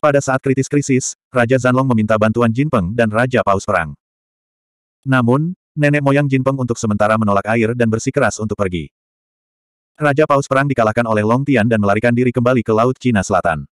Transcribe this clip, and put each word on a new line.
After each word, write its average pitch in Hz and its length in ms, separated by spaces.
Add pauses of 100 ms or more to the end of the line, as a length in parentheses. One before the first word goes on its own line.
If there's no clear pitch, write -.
Pada 147 160
saat 135 240
kritis 131 240
krisis, 135 480 (160)
Raja 123 320
Zanlong 127 320
meminta 110 240
bantuan 110 320
Jin 135 240
Peng 104 240
dan 117 160
Raja 117 320
Paus 98 240
Perang. 82 240 (1120)
Namun, 135 480 (240)
nenek 147 240
moyang 139 240
Jin 135 160
Peng 135 160
untuk 120 240
sementara 107 400
menolak 101 320
air 117 240
dan 117 160
bersikeras 117 480
untuk 107 160
pergi. 90 320 (1120)
Raja 147 240
Paus 143 240
Perang 139 160
dikalahkan 120 400
oleh 107 240
Long 127 160
Tian 123 240
dan 110 160
melarikan 107 320
diri 123 160
kembali 123 320
ke 113 80
Laut 120 240
Cina 113 240
Selatan. 85 520